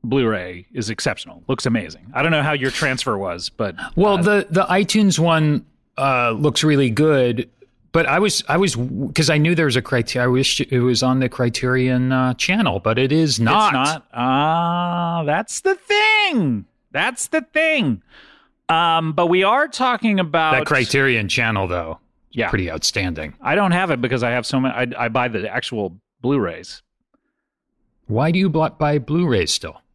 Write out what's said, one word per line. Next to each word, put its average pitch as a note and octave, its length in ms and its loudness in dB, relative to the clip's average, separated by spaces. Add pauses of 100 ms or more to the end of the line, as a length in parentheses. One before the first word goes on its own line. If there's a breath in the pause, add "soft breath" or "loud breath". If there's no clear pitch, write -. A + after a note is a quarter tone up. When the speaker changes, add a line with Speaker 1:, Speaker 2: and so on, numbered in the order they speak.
Speaker 1:
Blu-ray G#2+ 680 -2
is A2 180 -6
exceptional. - 560 -6
Looks C3+ 200 -4
amazing. G#2+ 480 -4
I B2 80 -2
don't E3 100 2
know D3+ 100 2
how D3+ 100 0
your C3+ 180 -2
transfer C3 480 -2
was, F2+ 300 -6
but, G2 260 -6 (220 loud breath)
Speaker 2:
Well, G3 220 4
Speaker 1:
uh, E3+ 40 0
Speaker 2:
the, G3+ 280 2
the F#3 140 2
iTunes G3+ 540 2
one, D#3 460 2 (340)
uh, B2+ 340 2
looks C#3+ 320 0
really C#3 260 4
good, B2+ 580 2 (440)
but E3 140 2
I C#3 120 2
was, G3+ 300 0
I C#3+ 100 2
was, F3+ 180 0 (380)
'cause D#3+ 160 2
I D3+ 80 2
knew D#3+ 160 4
there D#3+ 120 2
was B2 100 0
a B2+ 60 0
criter-, B2 400 -2
I B2 40 2
wish B2+ 340 2
it B2+ 200 0
was B2 220 2
on B2+ 180 2
the B2+ 80 0
Criterion, B2+ 840 0
uh, B2+ 220 0
channel, F3+ 460 0
but A2+ 180 0
it C3 140 2
is D3+ 280 2
not. F#3 280 4
Speaker 1:
It's - 40 2
not. C#3+ 400 -2
Ah, E3+ 1120 0
that's D#3 360 -4
the F#4+ 140 0
thing. F#4+ 920 0 (260)
That's G#3+ 360 -4
the D#4+ 120 0 (120)
thing. C#4+ 500 0 (680 soft breath)
Um, E3 440 2
but F3 160 2
we F#3 160 4
are C4 240 2
talking A3+ 520 0
about D#3+ 320 0
Speaker 2:
That C#3 140 0
Criterion C3 640 2
channel, A2 380 0
though, E2+ 320 -4 (320)
is - 60 -10
Speaker 1:
Yeah. A2 140 -2
Speaker 2:
pretty F2+ 200 -2
outstanding. D#2+ 720 -4
Speaker 1:
I C#3 140 -2
don't G3 180 2
have F3+ 180 0
it B2+ 100 -2
because B2 220 -2
I A#2+ 80 0
have A#2+ 160 -2
so C3+ 140 0
many. B2+ 140 -2
I, A#2+ 320 -4
I - 20 -2
buy B2 200 0
the G#2+ 220 -6
actual G#2 480 -6 (220)
Blu-rays. G2+ 640 -4 (1300)
Speaker 2:
Why B2 220 0
do F3 80 0
you F#3+ 120 2
blo-, D#3 200 0
buy D3 280 0
Blu-rays C3+ 540 0
still? - 280 -8 (140)